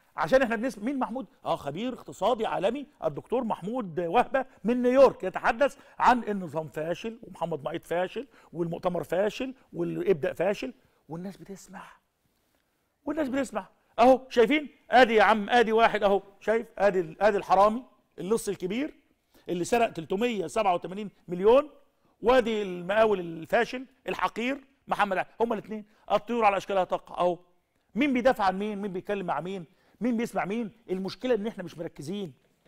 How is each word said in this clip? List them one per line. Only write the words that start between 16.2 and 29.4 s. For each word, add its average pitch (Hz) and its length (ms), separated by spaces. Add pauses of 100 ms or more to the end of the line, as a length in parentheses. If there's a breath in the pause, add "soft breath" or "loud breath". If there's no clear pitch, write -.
شايف؟ 226 260 (120)
ادي 190 220
ال-، 160 220
ادي 208 140
الحرامي 202 480 (340)
اللص 202 300
الكبير 202 460 (540 soft breath)
اللي 175 160
سرق 233 280
تلتمية 196 540
سبعة 208 280
وتمانين 190 360 (180)
مليون، 226 420 (520)
وادي 220 400
المقاول 196 580
الفاشل 196 640 (220)
الحقير 220 560 (240)
محمد 190 280
علي. 160 100 (140)
هما 226 140
الاثنين 208 300 (280 soft breath)
الطيور 226 320
على 202 120
اشكالها 185 280
تقع. - 340
اهو 175 200 (560)
مين 269 180
بيدافع 240 320
عن 185 140
مين؟ 208 200
مين 202 140
بيتكلم 190 340
مع 151 140